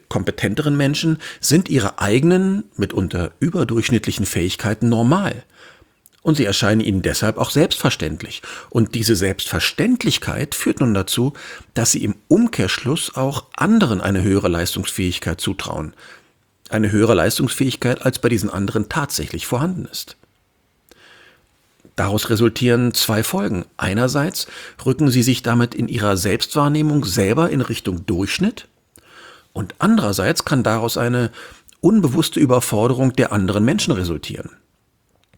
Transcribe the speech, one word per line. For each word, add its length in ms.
kompetenteren 680
Menschen 400
sind 260
ihre 320
eigenen, 640
mitunter 640
überdurchschnittlichen 880
Fähigkeiten 600
normal. 560
Und 160
sie 80
erscheinen 360
ihnen 220
deshalb 340
auch 140
selbstverständlich. 920
Und 240
diese 200
Selbstverständlichkeit 1400
führt 240
nun 160
dazu, 380
dass 160
sie 120
im 120
Umkehrschluss 880
auch 300
anderen 460
eine 220
höhere 240
Leistungsfähigkeit 920
zutrauen. 540
Eine 220
höhere 220
Leistungsfähigkeit, 920
als 140
bei 120
diesen 200
anderen 400
tatsächlich 560
vorhanden 400
ist. 320
Daraus 360
resultieren 640
zwei 280
Folgen. 420
Einerseits 720
rücken 280
sie 120
sich 200
damit 320
in 120
ihrer 300
Selbstwahrnehmung 880
selber 460
in 100
Richtung 460
Durchschnitt 600
und 240
andererseits 680
kann 200
daraus 340
eine 340
unbewusste 580
Überforderung 760
der 180
anderen 320
Menschen 300
resultieren. 560